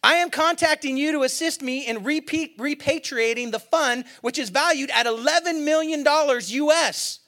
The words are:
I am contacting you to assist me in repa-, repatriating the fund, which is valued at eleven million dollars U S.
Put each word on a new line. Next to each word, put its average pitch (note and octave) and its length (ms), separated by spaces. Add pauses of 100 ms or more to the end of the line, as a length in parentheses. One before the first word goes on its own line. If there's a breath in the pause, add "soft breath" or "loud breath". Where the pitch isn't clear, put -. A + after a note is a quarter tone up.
I D4 120
am F4 120
contacting D#4 680
you D4 140
to D4 100
assist D4 400
me C4 240
in A3+ 180
repa-, D4+ 540
repatriating B3 920
the A3 80
fund, B3+ 460 (160 loud breath)
which B3+ 180
is B3 120
valued C#4+ 400
at A#3+ 160
eleven D4+ 580
million D#4 380
dollars C#4 500
U D4 180
S. D4+ 580